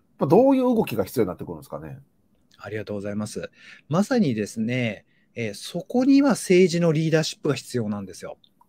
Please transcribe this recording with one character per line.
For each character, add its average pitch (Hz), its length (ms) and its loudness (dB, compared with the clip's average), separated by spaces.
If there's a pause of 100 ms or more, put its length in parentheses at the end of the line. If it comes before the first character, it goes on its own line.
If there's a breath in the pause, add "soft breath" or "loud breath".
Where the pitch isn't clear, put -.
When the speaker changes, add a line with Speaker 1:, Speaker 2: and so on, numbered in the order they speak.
(180)
Speaker 1:
ま 170 80 0
あ、 - 20 -
ど 240 220 6
う 269 60 4
い 262 40 2
う - 20 2
動 233 220 2
き - 100 -6
が 101 100 -2
必 - 140 -6
要 110 60 2
に 90 40 0
な 87 60 -4
っ - 20 -8
て 82 80 -12
く 76 40 -10
る 87 60 -10
ん 78 40 -12
で 71 60 -18
す - 60 -20
か 73 100 -10
ね？ 71 180 -14 (600)
Speaker 2:
あ 101 120 -16
り 107 60 -8
が 104 80 -8
と 104 80 -10
う - 20 -6
ご 101 60 -6
ざ 101 100 -8
い 101 60 -8
ま 107 100 -4
す。 - 240 -10 (380 loud breath)
ま 175 160 0
さ 247 160 0
に 139 140 2
で 107 120 -2
す - 140 -10
ね、 117 460 -4 (280)
え 113 160 -6
ー、 101 40 -12
そ - 260 -10
こ 247 240 -2
に 277 180 6
は 285 80 4
政 185 400 4
治 170 100 0
の 170 120 4
リ 160 160 0
ー - 20 0
ダ 156 100 4
ー - 40 0
シ - 120 -8
ッ - 40 -20
プ 160 80 -2
が 131 80 0
必 - 220 -8
要 107 100 -2
な 104 120 -6
ん 98 40 -10
で 90 100 -16
す - 100 -16
よ。 - 140 -14 (300)